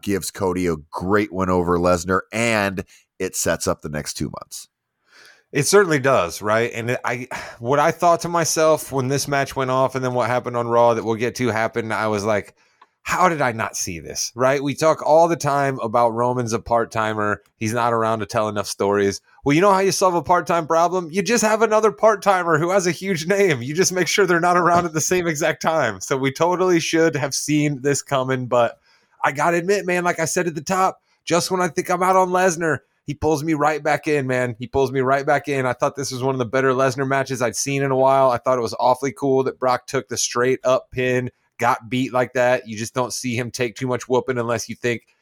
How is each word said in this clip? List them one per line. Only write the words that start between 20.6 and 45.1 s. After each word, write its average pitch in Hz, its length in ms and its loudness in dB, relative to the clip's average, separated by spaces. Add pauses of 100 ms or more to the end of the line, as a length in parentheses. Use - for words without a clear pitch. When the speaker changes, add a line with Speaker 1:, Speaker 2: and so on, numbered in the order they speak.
Speaker 2:
problem? 170 440 0
You 190 120 -2
just 214 200 0
have 214 200 2
another 214 280 4
part-timer 185 680 2
who 170 100 0
has 190 160 2
a 180 60 2
huge 175 340 -4
name. 180 380 2
You 143 100 -8
just 175 180 2
make 180 160 -2
sure 196 200 2
they're 170 120 2
not 175 160 2
around 175 300 4
at 156 80 -6
the 156 80 0
same 180 240 0
exact 160 380 -2
time. 139 360 0
So - 160 -4
we 131 160 -2
totally 175 480 2
should 160 360 2
have 139 180 -4
seen 147 480 -2
this 139 220 0
coming, 131 420 -2
but 120 320 2 (460)
I 151 80 2
gotta 160 260 0
admit, 180 300 0
man, 180 160 0
like 175 160 0
I 165 60 0
said 175 200 -2
at 170 80 -4
the 156 80 -8
top, 185 400 -2 (240)
just 170 240 0
when 185 120 -2
I 180 80 0
think 180 200 -6
I'm 180 140 0
out 185 120 2
on 185 140 4
Lesnar, 175 500 2 (260)
he 147 100 -6
pulls 151 280 0
me 160 120 0
right 147 260 0
back 147 260 -2
in, 147 200 0
man. 127 320 -2
He 123 80 -10
pulls 135 240 0
me 135 80 -2
right 135 260 0
back 143 220 0
in. 135 180 -2
I 123 80 0
thought 143 220 -2
this 135 160 -8
was 123 100 -8
one 135 140 0
of - 20 -6
the 123 80 -2
better 131 280 2
Lesnar 135 340 0
matches 135 340 -2
I'd 117 140 -2
seen 139 260 -4
in 139 80 0
a 131 80 0
while. 135 320 4
I 120 80 0
thought 127 220 0
it - 20 -2
was 110 180 -4
awfully 123 320 2
cool 131 340 0
that 117 120 -4
Brock 127 300 0
took - 220 -4
the - 80 -6
straight 123 460 0
up 127 280 0
pin, 127 400 -2 (260)
got 117 320 0
beat 127 240 -2
like 127 200 0
that. 123 340 2
You 110 100 -10
just 113 160 -8
don't 123 180 -2
see 123 240 -6
him 120 140 -4
take 120 260 -4
too 131 120 -6
much 123 200 -4
whooping 123 300 0
unless 117 320 -4
you 113 60 -10
think 120 320 -4 (140)